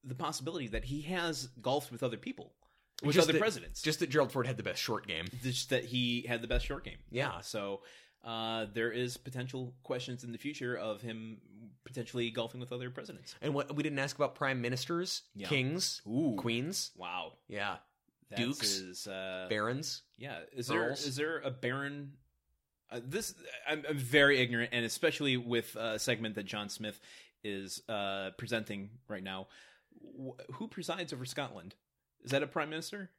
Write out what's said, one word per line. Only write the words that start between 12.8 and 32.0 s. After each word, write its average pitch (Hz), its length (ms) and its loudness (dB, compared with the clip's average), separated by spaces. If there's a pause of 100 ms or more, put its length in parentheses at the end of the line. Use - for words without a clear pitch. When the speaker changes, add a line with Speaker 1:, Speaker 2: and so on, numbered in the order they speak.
Speaker 1:
presidents. - 500 -12
Speaker 2:
And 147 140 0
what, 143 200 0
we 147 80 2
didn't 143 180 0
ask 135 160 0
about 135 180 4
prime 135 260 2
ministers, 131 640 0 (120)
Speaker 1:
Yeah. 196 140 -6
Speaker 2:
kings, 135 580 2
Speaker 1:
Ooh. 127 300 4
Speaker 2:
queens. 117 580 0
Speaker 1:
Wow. 90 440 -6 (100)
Speaker 2:
Yeah. 101 280 -2 (520)
Speaker 1:
That's 110 140 -2
Speaker 2:
Dukes, 120 360 2
Speaker 1:
his, 92 280 -8
uh, 95 420 -4
Speaker 2:
barons, 113 540 0 (160)
Speaker 1:
Yeah. 113 220 -8 (120)
Is 123 140 -4
there, 123 220 4
Speaker 2:
earls. 143 180 -2
Speaker 1:
is 135 80 -2
there 156 240 0
a 135 140 -2
baron? 139 640 -4 (760)
Uh, 123 140 -6
this, 151 320 -4 (320)
I'm, 151 200 0
I'm 151 80 2
very 139 440 10
ignorant, 120 320 4
and 120 120 4
especially 139 520 4
with, 117 400 2
uh, 113 180 0
a 110 60 0
segment 113 340 2
that 104 80 -2
John 104 260 -4
Smith 107 300 -6 (460)
is, 98 440 -4
uh, 98 480 0
presenting 107 540 -4 (160)
right 98 160 -6
now. 95 240 -6 (560)
Wh-, - 400 -12 (120)
who 220 120 -6
presides 185 460 -6
over 127 120 -6
Scotland? 107 520 -6 (480)